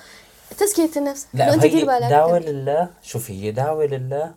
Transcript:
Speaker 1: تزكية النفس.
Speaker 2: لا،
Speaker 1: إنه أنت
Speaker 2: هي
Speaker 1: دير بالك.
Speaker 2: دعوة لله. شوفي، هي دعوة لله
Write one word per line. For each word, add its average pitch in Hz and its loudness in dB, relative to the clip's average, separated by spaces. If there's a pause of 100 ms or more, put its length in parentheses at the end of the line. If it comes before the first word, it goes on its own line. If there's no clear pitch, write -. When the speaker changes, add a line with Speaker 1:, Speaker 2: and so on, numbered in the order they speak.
(580)
Speaker 1:
تزكية 330 2
النفس. 285 -4
Speaker 2:
لا، - 2
Speaker 1:
إنه - 4
أنت - 4
Speaker 2:
هي - 6
Speaker 1:
دير 320 2
بالك. 247 0
Speaker 2:
دعوة 160 4
لله. 147 -2 (140)
شوفي، 101 -10
هي 107 -4
دعوة 147 -2
لله 139 -6